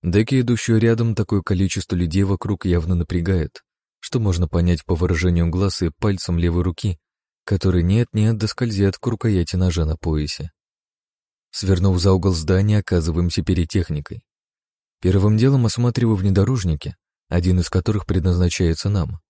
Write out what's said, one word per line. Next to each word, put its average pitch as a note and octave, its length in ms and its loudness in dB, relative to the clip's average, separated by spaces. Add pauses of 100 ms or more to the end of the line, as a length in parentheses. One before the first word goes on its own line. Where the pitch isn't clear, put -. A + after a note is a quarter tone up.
Деки, A2 380 2
идущие A#2 380 0
рядом, A2+ 360 2
такое G2+ 280 -2
количество F#2+ 540 -2
людей F2 260 0
вокруг G2 420 -4
явно F2 300 0
напрягает, F2 720 -2 (340)
что - 220 -4
можно F2+ 260 0
понять E2+ 380 0
по F#2 100 -2
выражению E2+ 540 0
глаз F#2 340 -2
и E2+ 80 0
пальцам F2+ 480 -2
левой E2+ 240 0
руки, F2+ 360 -4 (460)
которые F2+ 380 0
нет-нет G#2+ 540 0
да G#2+ 100 -4
скользят G2+ 520 -2
к - 80 -8
рукояти G#2 500 0
ножа F2 280 0
на D#2 120 -2
поясе. D#2 560 -4 (1000)
Свернув F#2 480 2
за F#2+ 140 4
угол F#2+ 220 2
здания, F#2+ 440 2
оказываемся F2 640 0
перед E2+ 260 0
техникой. E2+ 540 -4 (800)
Первым G2 360 2
делом B2+ 300 2
осматриваю A#2 500 0
внедорожники, G2 800 0 (320)
один F2+ 320 2
из E2+ 80 -2
которых G#2 380 -2
предназначается F2 840 0
нам. G2 420 -2